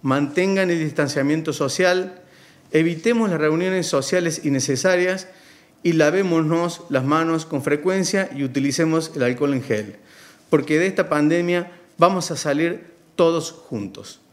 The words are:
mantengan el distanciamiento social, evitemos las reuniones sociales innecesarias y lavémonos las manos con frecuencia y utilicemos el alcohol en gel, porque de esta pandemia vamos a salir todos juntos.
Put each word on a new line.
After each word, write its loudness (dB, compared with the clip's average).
mantengan 0
el 0
distanciamiento -2
social, -2
evitemos 2
las -2
reuniones 0
sociales -2
innecesarias 0
y 2
lavémonos 2
las 0
manos 0
con -4
frecuencia 0
y -4
utilicemos 0
el -2
alcohol 0
en -2
gel, -4
porque 2
de 2
esta 2
pandemia 2
vamos 2
a -6
salir -2
todos 2
juntos. -12